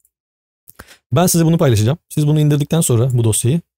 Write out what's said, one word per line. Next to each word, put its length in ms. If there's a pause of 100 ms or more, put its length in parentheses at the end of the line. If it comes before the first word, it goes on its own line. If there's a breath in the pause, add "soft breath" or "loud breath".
(1120 loud breath)
Ben 160
size 180
bunu 120
paylaşacağım. 400 (120)
Siz 180
bunu 120
indirdikten 420
sonra 320
bu 100
dosyayı, 380 (160)